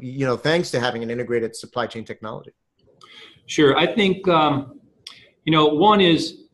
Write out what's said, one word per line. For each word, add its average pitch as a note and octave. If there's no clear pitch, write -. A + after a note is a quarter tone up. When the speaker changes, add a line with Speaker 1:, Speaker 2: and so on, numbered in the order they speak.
Speaker 1:
you C3
know, B2
thanks E3+
to B2+
having A#2
an A#2
integrated A#2
supply A2+
chain A2+
technology? -
Speaker 2:
Sure. C#3
I E3+
think, F#3+
um, D#3
you D#3
know, D#3
one G3
is E3